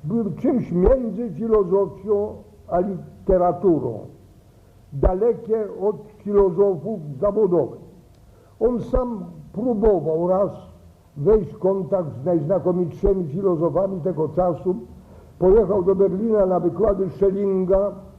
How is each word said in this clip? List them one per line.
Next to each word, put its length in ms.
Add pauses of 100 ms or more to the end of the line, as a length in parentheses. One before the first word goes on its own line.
Były 280
czymś 400
między 580
filozofią 1040 (340)
a 120
literaturą. 1160 (920)
Dalekie 760 (160)
od 140 (220)
filozofów 840 (200)
zawodowych. 600 (800)
On 200
sam 440 (280)
próbował 760
raz 220 (680)
wejść 360
w 60
kontakt 640
z 20
najznakomitszymi 1040
filozofami 720
tego 280
czasu. 460 (640)
Pojechał 440
do 120
Berlina 520
na 140
wykłady 500
Schellinga 800 (260)